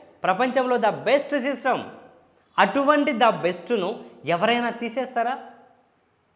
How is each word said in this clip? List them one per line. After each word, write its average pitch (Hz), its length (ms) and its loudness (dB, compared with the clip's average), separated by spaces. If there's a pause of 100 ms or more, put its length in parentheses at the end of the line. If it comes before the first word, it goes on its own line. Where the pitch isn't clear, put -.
(240)
ప్రపంచంలో 247 540 0
the 208 140 2
best 254 560 0
system. 247 320 -2 (800)
అటువంటి 277 520 4
the 226 180 4
బెస్ట్ను 180 680 -2 (260)
ఎవరైనా 220 440 0
తీసేస్తారా? 240 680 -4 (960)